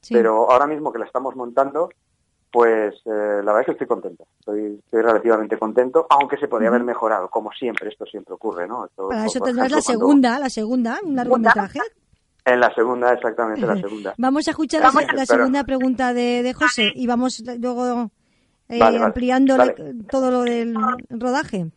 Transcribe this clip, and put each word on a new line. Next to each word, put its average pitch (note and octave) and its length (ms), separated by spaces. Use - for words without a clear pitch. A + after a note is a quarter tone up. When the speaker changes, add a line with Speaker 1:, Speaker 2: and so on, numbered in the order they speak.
Speaker 1:
Sí. - 120
Speaker 2:
Pero A2+ 380
ahora C3+ 160
mismo D3+ 240
que A#2 80
la G#2 60
estamos B2+ 300
montando, C3+ 540
pues, A2+ 440
eh, A#2 40
la G#2 100
verdad G#2+ 80
es C3+ 60
que D#3+ 60
estoy - 140
contento. F#2 380
Estoy, G#2 460
estoy A2+ 160
relativamente A2+ 560
contento, B2 520
aunque C#3+ 280
se C#3+ 100
podía A2 220
Speaker 1:
Ujú. A#2+ 60
Speaker 2:
haber B2 100
mejorado, G#2+ 440
como G#2+ 220
siempre. G#2+ 380
Esto G#2 160
siempre F#2+ 280
ocurre, F2+ 340
¿no? A2 180
Esto, F#2+ 240
Speaker 1:
Para A3 120
Speaker 2:
por, A3 80
Speaker 1:
eso B3+ 100
Speaker 2:
por - 100
Speaker 1:
tendrás B3+ 220
la D4+ 60
Speaker 2:
ejemplo, A#3 220
cuando - 60
Speaker 1:
segunda, B3 100
la C4+ 100
segunda, A#3 540
un D4 140
largometraje. A#3+ 640
Speaker 2:
En B2 160
la A2+ 120
segunda, B2 400
exactamente, A#2 540
la G#2 80
Speaker 1:
<laughs> G2 60
Speaker 2:
segunda. G#2+ 360
Speaker 1:
Vamos C4+ 300
a D#4+ 40
escuchar D#4 300
la C4 100
se-, D4+ 160
la - 60
Speaker 2:
Pero C4+ 120
Speaker 1:
segunda C4 400
pregunta B3+ 480
de, A#3+ 280
de B3 120
José B3 420
y B3+ 100
vamos A#3+ 380
luego, A#3+ 500
eh, A#3 100
Speaker 2:
Vale, A3+ 180
vale. A3 80
Speaker 1:
ampliando B3+ 520
Speaker 2:
Vale. B3 200
Speaker 1:
le-, B3+ 280
todo C4 260
lo B3 120
del A#3 300
rodaje. A#3 680